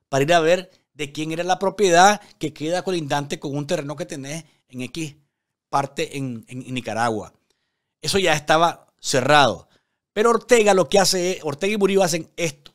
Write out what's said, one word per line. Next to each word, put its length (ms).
para 160
ir 80
a 80
ver 280
de 200
quién 180
era 140
la 120
propiedad 600
que 160
queda 300
colindante 560
con 160
un 100
terreno 300
que 100
tenés 380
en 140
X 340
parte 480
en, 320
en, 140
en 100
Nicaragua. 600
Eso 180
ya 140
estaba 540
cerrado. 680
Pero 180
Ortega 460
lo 140
que 100
hace 320
es, 120
Ortega 300
y 40
Murillo 260
hacen 320
esto, 400